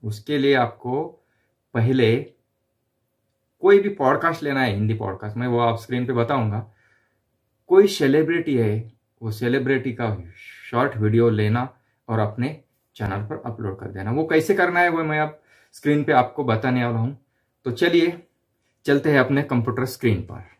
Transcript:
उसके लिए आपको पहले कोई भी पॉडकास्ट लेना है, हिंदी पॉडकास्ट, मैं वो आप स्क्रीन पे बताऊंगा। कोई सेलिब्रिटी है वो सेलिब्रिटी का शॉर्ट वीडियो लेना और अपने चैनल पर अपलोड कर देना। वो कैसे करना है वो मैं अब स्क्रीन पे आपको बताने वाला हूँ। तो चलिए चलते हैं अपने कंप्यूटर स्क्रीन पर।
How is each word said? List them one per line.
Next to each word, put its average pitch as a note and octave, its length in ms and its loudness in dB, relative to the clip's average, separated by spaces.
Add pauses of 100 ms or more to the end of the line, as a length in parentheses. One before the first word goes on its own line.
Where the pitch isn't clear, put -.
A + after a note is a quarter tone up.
उसके A#2 340 -6
लिए C#3 160 4
आपको B2 500 -2 (680)
पहले A#2+ 420 2 (1500)
कोई G3 160 8
भी G3 100 -2
पॉडकास्ट D3+ 540 0
लेना C#3 180 -2
है, A#2+ 120 0
हिंदी G#2+ 200 -2
पॉडकास्ट, G#2 440 -8
मैं B2 100 -4
वो A#2+ 120 0
आप A#2 180 0
स्क्रीन B2 280 -6
पे B2+ 80 -4
बताऊंगा। A#2 600 -2 (920)
कोई F#3+ 200 8
सेलिब्रिटी D#3 720 0
है A2 340 -2 (320)
वो A2 80 -6
सेलिब्रिटी B2+ 600 -2
का A#2 140 -6 (640)
शॉर्ट C3 260 0
वीडियो A2 320 4
लेना A2 380 0 (400)
और A2 120 -2
अपने A2 300 -2 (460)
चैनल G#2 320 -6
पर D3+ 180 -10
अपलोड G#2 340 -8
कर - 120 -12
देना। G2 200 -8
वो D3+ 160 -2
कैसे D#3+ 260 2
करना F3+ 260 0
है F3 100 4
वो E3 140 -2
मैं D3+ 160 -2
अब D3+ 200 -4 (340)
स्क्रीन D3 300 0
पे D3 100 2
आपको B2+ 300 2
बताने B2 420 0
वाला A#2 140 -2
हूँ। B2+ 180 -4 (480)
तो C3 80 -6
चलिए E3+ 440 2 (680)
चलते C#3+ 260 2
हैं C#3 80 6
अपने C#3 240 2
कंप्यूटर B2 420 -2
स्क्रीन G#2+ 380 -2
पर। G2+ 200 -14 (160)